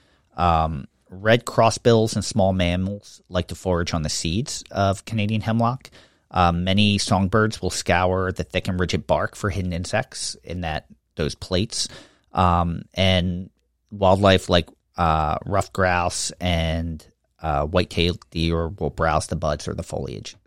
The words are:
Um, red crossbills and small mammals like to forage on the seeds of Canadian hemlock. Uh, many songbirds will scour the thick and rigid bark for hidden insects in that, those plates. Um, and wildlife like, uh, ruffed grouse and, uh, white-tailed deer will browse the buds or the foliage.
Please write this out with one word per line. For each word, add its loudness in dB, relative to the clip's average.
Um, 2
red 2
crossbills 4
and -2
small 2
mammals -2
like -2
to -10
forage -2
on 0
the -2
seeds -4
of 0
Canadian -2
hemlock. -2
Uh, 4
many 2
songbirds 0
will -2
scour 0
the -6
thick -4
and -2
rigid -2
bark 0
for -4
hidden -4
insects -6
in -10
that, -6
those -2
plates. -4
Um, 2
and 0
wildlife 4
like, 2
uh, 0
ruffed -2
grouse 0
and, -2
uh, -2
white-tailed 0
deer -2
will -6
browse 0
the -4
buds -4
or -4
the -8
foliage. -10